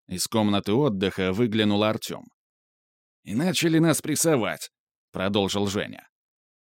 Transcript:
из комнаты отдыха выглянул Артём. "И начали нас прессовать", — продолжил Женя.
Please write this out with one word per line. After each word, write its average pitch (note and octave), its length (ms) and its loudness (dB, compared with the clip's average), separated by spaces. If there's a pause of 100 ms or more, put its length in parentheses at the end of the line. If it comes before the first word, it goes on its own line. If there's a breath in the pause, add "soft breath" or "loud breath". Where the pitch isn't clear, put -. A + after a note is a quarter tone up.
из F2+ 200 -6
комнаты G2+ 460 0
отдыха G2 600 0
выглянул G#2 500 2
Артём. A2 440 -4 (960)
"И F#2 100 -8
начали E3 440 0
нас D#3+ 240 2
прессовать", — C3 680 -2 (420)
продолжил G2+ 540 0
Женя. F#2 400 -6 (600)